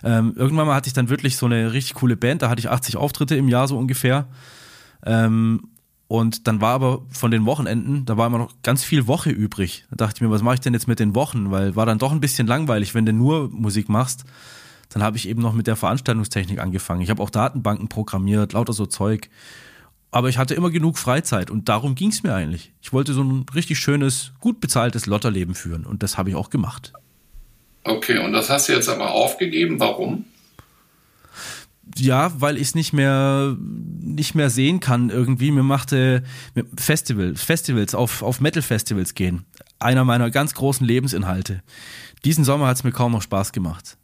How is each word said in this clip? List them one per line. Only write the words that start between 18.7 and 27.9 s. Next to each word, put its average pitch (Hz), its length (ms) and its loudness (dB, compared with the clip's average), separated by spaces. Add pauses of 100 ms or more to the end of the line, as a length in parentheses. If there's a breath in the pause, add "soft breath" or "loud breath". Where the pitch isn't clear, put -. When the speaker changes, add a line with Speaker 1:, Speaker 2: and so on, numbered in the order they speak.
Speaker 1:
so 101 140 -2
Zeug. 104 420 -2 (800 loud breath)
Aber 123 200 0
ich 127 100 0
hatte 131 160 0
immer 175 160 0
genug 160 260 0
Freizeit 123 540 -2
und 110 180 -2
darum 123 240 0
ging's 190 300 -2
mir 160 100 0
eigentlich. 85 480 -4
Ich - 100 -10
wollte 139 220 0
so 131 100 2
ein 131 300 0
richtig 160 240 -2
schönes, 143 640 0
gut 233 200 0
bezahltes 120 460 0
Lotterleben 98 480 0
führen 82 320 -8
und - 160 -6
das - 160 -2
habe 95 140 -2
ich 87 40 -2
auch 85 140 -4
gemacht. - 420 -4 (920)
Speaker 2:
Okay, 110 340 0